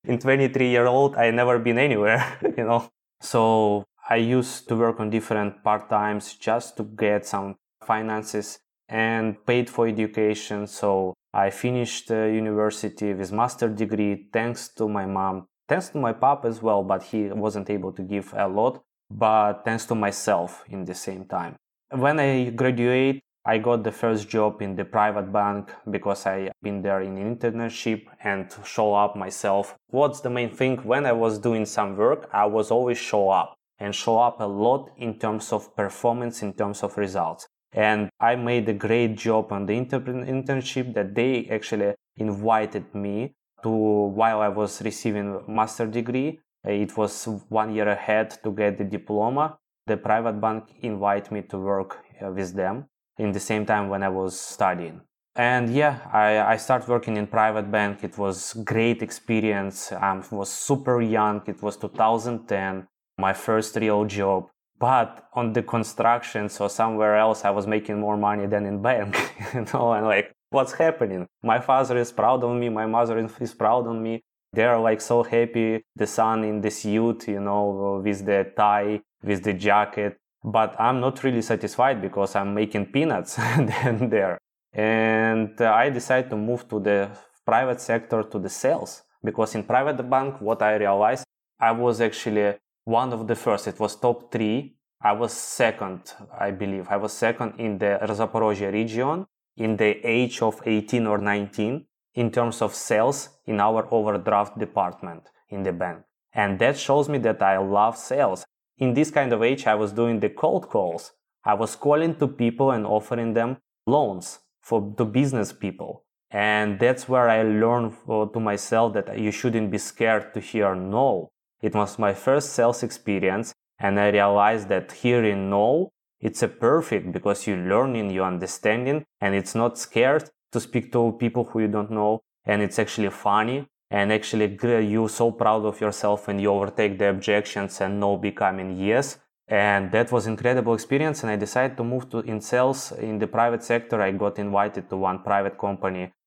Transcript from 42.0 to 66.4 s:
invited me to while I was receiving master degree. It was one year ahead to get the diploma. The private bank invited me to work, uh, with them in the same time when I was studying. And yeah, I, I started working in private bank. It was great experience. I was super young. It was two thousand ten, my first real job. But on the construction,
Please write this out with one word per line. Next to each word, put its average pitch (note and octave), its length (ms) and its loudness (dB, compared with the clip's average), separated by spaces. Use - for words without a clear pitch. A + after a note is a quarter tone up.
invited G#2+ 760 -2
me G#2 400 -6
to A2+ 60 -2
while G#2+ 720 2
I G#2 80 2
was G#2 320 -4
receiving G2+ 640 -4
master A2 400 -2
degree. B2 520 -4
It G#2 320 -2
was G#2 280 -2
one A2 260 -2
year G#2+ 140 0
ahead G#2+ 560 0
to A2 80 -4
get G#2 260 0
the G#2+ 60 -4
diploma. A2 720 -2
The A2 100 0
private G#2+ 440 0
bank A2 240 -2
invited G2+ 500 -2
me G#2 120 -6
to - 140 -10
work, F#2+ 420 -4
uh, G2 100 -8
with F#2 220 -6
them G2 320 -4
in G#2 160 -2
the G2 60 -4
same G#2+ 260 -2
time G#2 240 2
when G2 120 -2
I G2 60 0
was F#2+ 320 -4
studying. F2 600 -4
And A#2+ 380 2
yeah, C#3+ 260 2
I, G#2+ 420 4
I A2+ 40 0
started B2 300 0
working A#2 300 0
in G#2 100 -2
private G#2+ 420 2
bank. G#2 340 0
It - 140 -8
was G2 360 -4
great A2+ 380 2
experience. G#2 920 -2
I F#2+ 300 -2
was G2 180 -6
super C3+ 520 0
young. G#2+ 440 2
It - 160 -10
was G#2 140 -4
two G#2 140 -10
thousand A2+ 580 0
ten, F#2+ 400 -4
my F#2+ 160 0
first A2 420 -2
real G#2+ 300 2
job. G2 440 0
But B2 540 0
on A#2 180 -2
the A2+ 120 0
construction, A2+ 840 -2